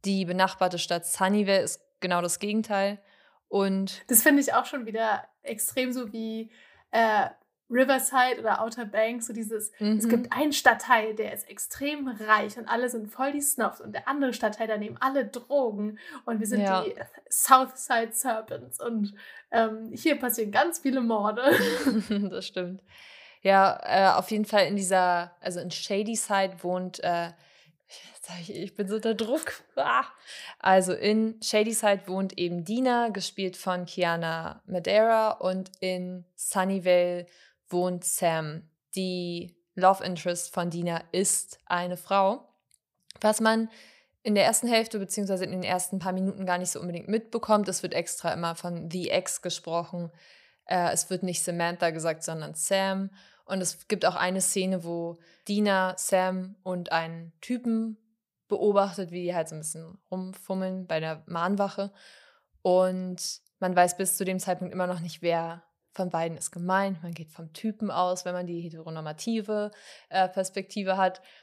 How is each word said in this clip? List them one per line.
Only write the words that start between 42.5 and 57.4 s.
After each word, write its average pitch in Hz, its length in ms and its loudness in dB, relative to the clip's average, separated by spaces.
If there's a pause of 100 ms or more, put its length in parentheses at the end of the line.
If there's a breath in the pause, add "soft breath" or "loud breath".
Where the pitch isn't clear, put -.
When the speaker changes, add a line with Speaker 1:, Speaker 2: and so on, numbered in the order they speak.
Speaker 1:
was 214 200 4
man 220 280 4 (540 loud breath)
in 208 120 0
der 196 100 6
ersten 233 240 2
Hälfte 226 300 2
beziehungsweise 190 460 -2
in - 60 -8
den 185 140 -4
ersten 185 340 -2
paar 185 140 -2
Minuten 190 340 -2
gar 180 120 0
nicht 180 120 -4
so - 100 -6
unbedingt 170 280 -8
mitbekommt. 214 600 0
Es 185 140 -4
wird 175 120 -6
extra 170 380 -4
immer 170 220 -4
von 170 360 -8
The 175 200 -4
Ex - 320 -2
gesprochen. 170 680 -6 (560 soft breath)
Äh, 175 260 0
es - 180 -2
wird 185 120 -4
nicht 180 200 -4
Samantha 170 480 0
gesagt, 160 320 -4
sondern 156 320 -8
Sam. 190 560 0 (340 soft breath)
Und 190 160 -4
es - 280 -6
gibt 180 180 0
auch 175 100 4
eine 185 240 0
Szene, 185 440 0
wo 170 340 -6 (300 soft breath)
Dina, 196 500 2
Sam 185 640 0
und 180 300 -4
einen 165 480 -4